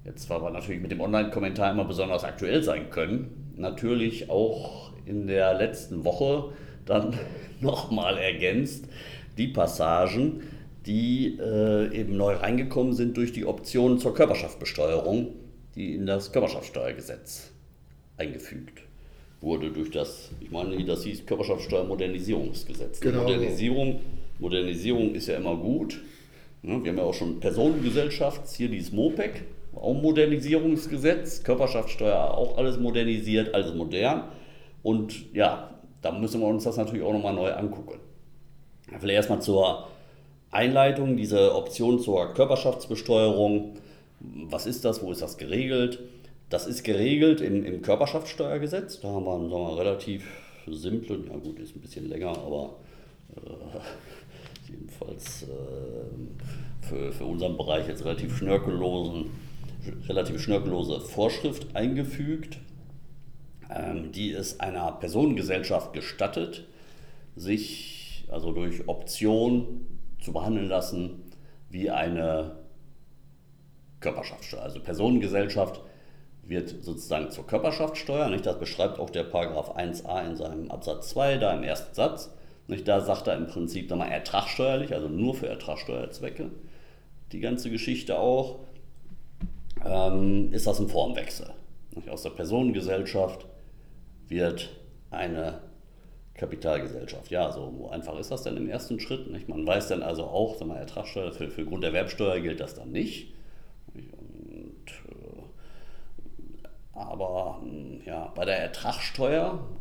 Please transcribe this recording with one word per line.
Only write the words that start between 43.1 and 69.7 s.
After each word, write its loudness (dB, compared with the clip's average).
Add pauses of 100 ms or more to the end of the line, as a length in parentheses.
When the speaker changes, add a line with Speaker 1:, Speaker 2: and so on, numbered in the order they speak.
Speaker 1:
Was -8
ist -2
das? 2
Wo -4
ist -4
das -6
geregelt? 0 (500)
Das 0
ist -6
geregelt 6
im, 2
im -4
Körperschaftssteuergesetz. 0
Da -6
haben -2
wir 0
einen, -2
sagen -2
wir, -4
relativ 0 (400)
simplen, -4
ja -8
gut, -10
ist -14
ein -14
bisschen -10
länger, -4
aber, -6 (580)
äh, -16
<laughs> -14
jedenfalls, -12
äh, -10
für, -4
für -4
unseren -2
Bereich 0
jetzt -4
relativ 0
schnörkellosen, 2 (760)
relativ 0
schnörkellose 2
Vorschrift 0
eingefügt, -2 (1120)
ähm, -4
die -4
es -6
einer -2
Personengesellschaft 2
gestattet, -4 (720)
sich, -4
also 0
durch 0
Option, 2 (340)